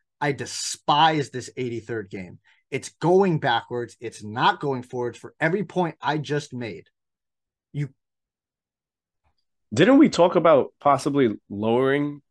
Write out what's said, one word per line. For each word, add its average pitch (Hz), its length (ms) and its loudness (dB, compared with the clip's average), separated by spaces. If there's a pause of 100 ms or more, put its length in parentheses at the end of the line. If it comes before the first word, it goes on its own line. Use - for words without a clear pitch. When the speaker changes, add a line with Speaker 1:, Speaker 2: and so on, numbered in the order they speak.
(220)
Speaker 1:
I 147 120 -2
despise 147 960 0
this 123 260 -12
eighty-third 117 540 -8
game. 92 300 -14 (320)
It's 131 180 -8 (100)
going 175 400 4
backwards. 120 640 -4
It's 113 200 -12
not 135 380 -2
going 131 240 -4
forwards 123 340 -8
for - 220 -20
every 170 240 0
point 175 380 -2
I 143 160 -2
just 147 360 -6
made. 110 360 -10 (840)
You 143 180 -6 (1800)
Speaker 2:
Didn't 196 240 6
we 285 120 8
talk 180 260 2
about 156 440 4
possibly 139 500 2 (200)
lowering 135 800 0